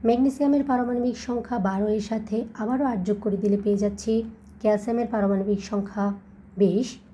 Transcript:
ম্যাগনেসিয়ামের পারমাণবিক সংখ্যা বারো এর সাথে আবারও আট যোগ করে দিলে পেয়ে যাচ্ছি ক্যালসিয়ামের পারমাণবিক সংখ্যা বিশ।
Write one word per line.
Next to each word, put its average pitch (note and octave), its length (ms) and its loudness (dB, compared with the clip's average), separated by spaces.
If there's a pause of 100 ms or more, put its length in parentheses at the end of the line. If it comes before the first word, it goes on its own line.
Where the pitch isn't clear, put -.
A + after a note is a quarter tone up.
ম্যাগনেসিয়ামের C4+ 640 4
পারমাণবিক B3 460 0 (100)
সংখ্যা A#3+ 320 -4 (100)
বারো G3 180 0 (100)
এর G#3+ 140 -2
সাথে A3 260 -4 (260)
আবারও C4 300 0
আট G3 160 -2
যোগ G#3 160 0
করে G3 120 0
দিলে G3+ 280 2
পেয়ে G3+ 180 2
যাচ্ছি G#3 300 -2 (460)
ক্যালসিয়ামের A3+ 560 0
পারমাণবিক G3+ 460 2 (100)
সংখ্যা G3+ 340 -2 (560)
বিশ। G3+ 280 4 (260)